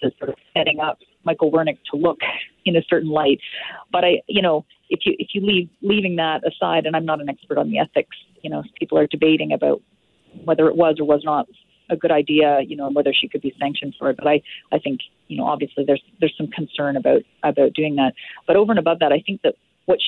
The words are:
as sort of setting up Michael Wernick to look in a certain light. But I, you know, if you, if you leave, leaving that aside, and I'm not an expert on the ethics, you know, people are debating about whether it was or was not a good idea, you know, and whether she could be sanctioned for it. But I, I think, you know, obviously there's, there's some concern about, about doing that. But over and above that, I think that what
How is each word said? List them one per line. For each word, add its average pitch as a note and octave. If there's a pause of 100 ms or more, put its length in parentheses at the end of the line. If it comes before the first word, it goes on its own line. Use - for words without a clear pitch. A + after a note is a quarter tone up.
as B2+
sort -
of - (200)
setting -
up D#3 (260)
Michael D#3+
Wernick D#3 (120)
to C#3+
look D#3+ (460)
in F3
a E3
certain D#3+
light. D3+ (540)
But F3
I, F3+
you G3
know, D#3+ (240)
if -
you, G3
if -
you G3+
leave, F#3 (140)
leaving G3
that D#3+
aside, E3
and D#3+
I'm E3
not D#3
an C#3+
expert -
on D3+
the C#3+
ethics, - (260)
you D#3
know, D3 (140)
people D#3
are D3+
debating D#3
about D3 (600)
whether D#3+
it -
was D#3+
or D3+
was D3
not D3 (420)
a E3+
good E3
idea, D3
you D3+
know, C#3
and C#3+
whether C#3
she -
could -
be C3+
sanctioned C#3+
for C#3
it. B2+
But D3+
I, D3+ (300)
I D3+
think, C3+ (280)
you D3+
know, B2+
obviously C#3+
there's, C#3 (160)
there's D#3
some D#3
concern C#3+
about, C3+ (220)
about C#3+
doing D3+
that. C3 (320)
But E3+
over G#3+
and G3+
above E3
that, C#3+
I D3+
think G3
that - (320)
what -